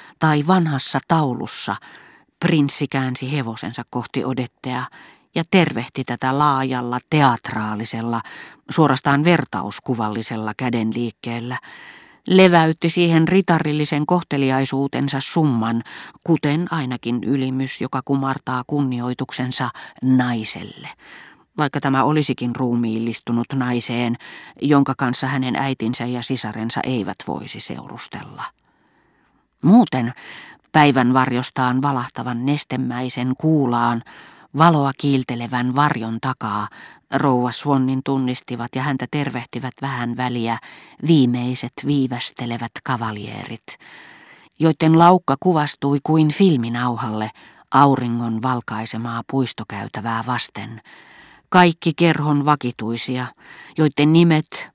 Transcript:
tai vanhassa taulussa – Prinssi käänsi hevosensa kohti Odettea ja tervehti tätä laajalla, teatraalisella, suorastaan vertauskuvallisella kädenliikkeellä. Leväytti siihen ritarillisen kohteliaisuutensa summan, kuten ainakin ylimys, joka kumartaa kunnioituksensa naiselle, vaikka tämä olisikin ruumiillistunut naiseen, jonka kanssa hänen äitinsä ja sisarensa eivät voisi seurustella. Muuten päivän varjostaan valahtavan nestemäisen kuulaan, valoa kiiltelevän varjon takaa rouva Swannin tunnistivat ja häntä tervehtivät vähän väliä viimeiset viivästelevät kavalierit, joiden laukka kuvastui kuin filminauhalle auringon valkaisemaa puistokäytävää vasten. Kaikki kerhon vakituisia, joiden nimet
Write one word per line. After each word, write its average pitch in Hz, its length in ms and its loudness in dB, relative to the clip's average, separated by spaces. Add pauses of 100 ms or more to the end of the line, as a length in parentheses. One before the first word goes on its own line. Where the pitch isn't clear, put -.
(200)
tai 151 280 2
vanhassa 160 600 0
taulussa – 127 680 -2 (640)
Prinssi 151 480 0
käänsi 131 440 -4
hevosensa 117 580 -6
kohti - 360 -4
Odettea 127 580 -6 (520)
ja 165 160 -2
tervehti 139 520 2
tätä 131 360 -2
laajalla, 131 600 0 (100)
teatraalisella, 113 1120 0 (480)
suorastaan 143 540 4
vertauskuvallisella 110 1300 -2
kädenliikkeellä. 117 1000 -4 (680)
Leväytti 175 640 6
siihen 165 380 4
ritarillisen 156 800 2
kohteliaisuutensa 139 1160 -2
summan, 117 640 0 (400)
kuten 160 480 0
ainakin 123 520 -4
ylimys, 131 580 -2
joka 131 240 -4
kumartaa 135 640 -2
kunnioituksensa 127 1000 -4 (320)
naiselle, 123 880 -2 (680)
vaikka 147 220 -2
tämä 135 240 0
olisikin 135 520 0
ruumiillistunut 117 960 -2
naiseen, 123 640 -2 (440)
jonka 139 360 4
kanssa 127 300 -2
hänen 131 280 -2
äitinsä 127 500 -2
ja 123 160 -4
sisarensa 113 640 -4
eivät 101 340 -4 (100)
voisi - 320 -8
seurustella. - 840 -12 (1200)
Muuten 131 500 4 (580)
päivän 131 420 6
varjostaan 127 680 0
valahtavan 123 640 -4
nestemäisen 127 920 -2
kuulaan, 120 640 2 (560)
valoa 147 400 6
kiiltelevän 123 800 -2
varjon 117 460 0
takaa 104 460 -6 (460)
rouva 127 380 0
Swannin 131 540 0
tunnistivat 127 720 -4
ja 131 60 -4
häntä 135 300 -4
tervehtivät 127 680 -6
vähän 123 360 -6
väliä 120 400 -4 (500)
viimeiset 123 680 2 (120)
viivästelevät 123 840 -4 (120)
kavalierit, 110 840 -8 (920)
joiden 160 400 4
laukka 170 400 6
kuvastui 147 640 0
kuin 156 260 4
filminauhalle 120 1000 0 (420)
auringon 120 720 4
valkaisemaa 117 800 -6 (100)
puistokäytävää 113 960 -4
vasten. 113 540 -6 (680)
Kaikki 175 480 4
kerhon 151 480 2
vakituisia, 127 800 -2 (520)
joiden 151 360 4
nimet 165 600 2